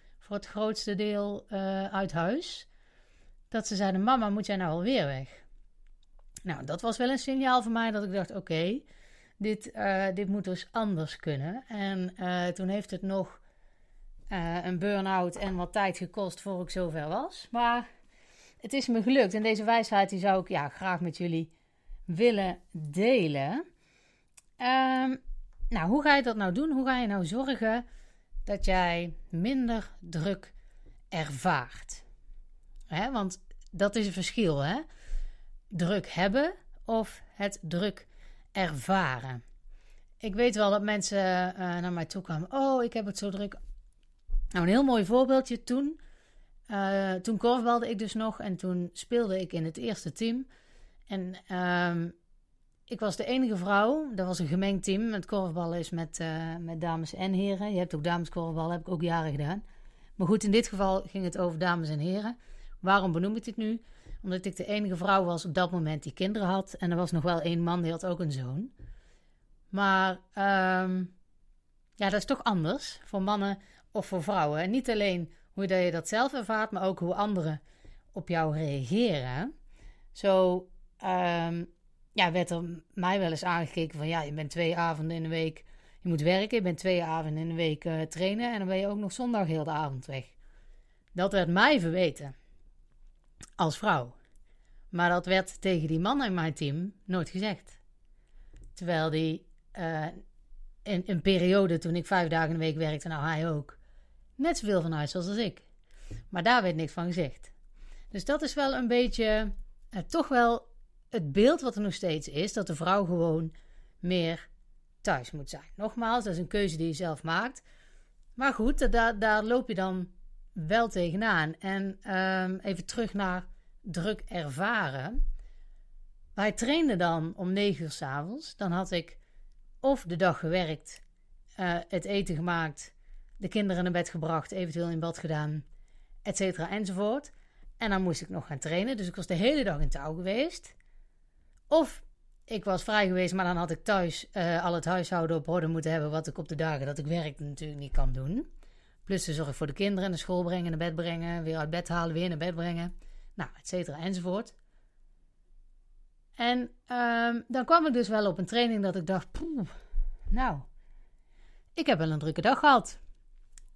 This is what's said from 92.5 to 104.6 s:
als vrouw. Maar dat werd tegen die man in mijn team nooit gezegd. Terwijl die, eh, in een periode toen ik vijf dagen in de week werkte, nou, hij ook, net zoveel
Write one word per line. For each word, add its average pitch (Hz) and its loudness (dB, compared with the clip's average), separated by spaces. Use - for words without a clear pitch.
als 160 0
vrouw. 143 0
Maar 175 2
dat 175 2
werd 185 0
tegen 175 2
die 160 2
man 254 2
in 208 0
mijn 160 0
team 160 -4
nooit 185 -2
gezegd. 196 -6
Terwijl 165 0
die, 160 -2
eh, 160 -4
in 185 -2
een 180 0
periode 185 6
toen 165 -2
ik 175 -2
vijf 180 2
dagen 160 2
in 160 0
de 160 0
week 156 0
werkte, 156 -2
nou, 156 -4
hij 160 0
ook, 147 -4
net 302 0
zoveel 202 2